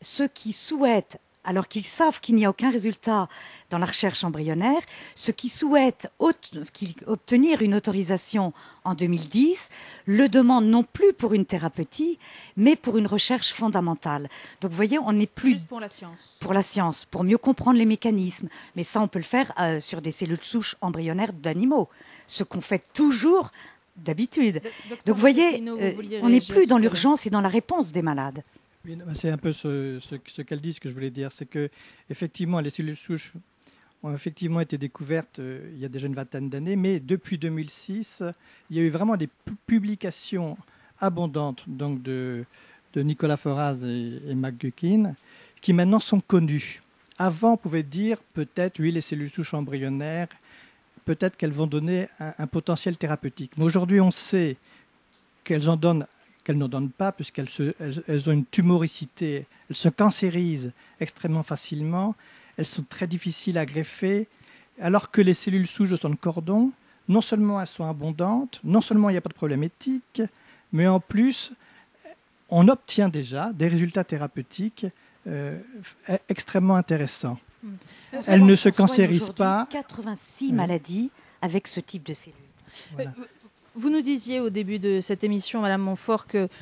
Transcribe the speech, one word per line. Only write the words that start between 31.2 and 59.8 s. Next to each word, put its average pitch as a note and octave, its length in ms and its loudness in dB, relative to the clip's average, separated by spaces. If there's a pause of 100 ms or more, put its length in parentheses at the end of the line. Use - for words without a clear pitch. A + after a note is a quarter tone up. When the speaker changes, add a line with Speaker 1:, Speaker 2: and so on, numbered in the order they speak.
Speaker 3:
c'est - 140 -14
que, D3 240 -6 (400)
effectivement, E3+ 500 -4
les D3 100 -4
cellules D3+ 260 -8
souches - 360 -10 (680)
ont D3+ 100 -8
effectivement E3 480 -4
été D3+ 160 -4
découvertes, C#3+ 600 -6
euh, C3 340 -12
il C#3+ 80 -16
y C#3 60 -8
a - 20 -10
déjà C3 180 -8
une C#3 80 -4
vingtaine C3+ 360 -8
d'années, D#3 260 -4
mais F#3 240 0
depuis F3+ 380 -4
deux D#3+ 100 -4
mille D#3 220 -6
six, - 520 -12 (460)
il D#3 80 -8
y E3 40 0
a - 20 4
eu E3 80 2
vraiment G#3 260 0
des D#3 120 -2
pu-, - 260 -14 (120)
publications G3 920 -2 (420)
abondantes, D#3+ 640 -2
donc C3+ 360 -6
de, B2+ 420 -6 (480)
de D3 80 -2
Nicolas D3 380 0
Foraz C#3+ 460 -2
et, A#2+ 440 -6
et C#3 60 -6
Marc C3 220 -4
Guckin, E3+ 580 0 (480)
qui F#3+ 100 2
maintenant F3+ 280 4
sont G3+ 200 2
connues. D#3+ 640 0 (340)
Avant, F#3 380 2
on - 20 4
pouvait D#3+ 260 -4
dire G3 360 -2 (160)
peut-être, F3 460 -4
oui, D#3 120 2
les E3 80 -2
cellules D3 320 -8
souches D#3+ 220 -6
embryonnaires, C#3+ 720 -4 (800)
peut-être F3 320 -2
qu'elles D#3 140 -2
vont D3+ 140 0
donner D#3+ 420 -2 (120)
un, D#3 160 -10
un D3+ 100 -6
potentiel E3+ 520 -4
thérapeutique. C#3+ 580 -6
Mais D#3 80 2
aujourd'hui, F3+ 360 4
on F#3 100 8
sait E3 480 -2 (840)
qu'elles D#3 260 2
en E3 60 4
donnent, D#3 300 2 (380)
qu'elles D3+ 140 0
n'en C#3 100 0
donnent C3+ 220 -4
pas, F#3+ 220 -2
puisqu'elles C#3 360 -8
se, D3+ 320 -4
elles, D3+ 260 -8
elles D3 220 0
ont D#3 40 4
une D3 120 2
tumoricité, D#3+ 1040 0 (240)
elles D#3 60 -8
se - 120 2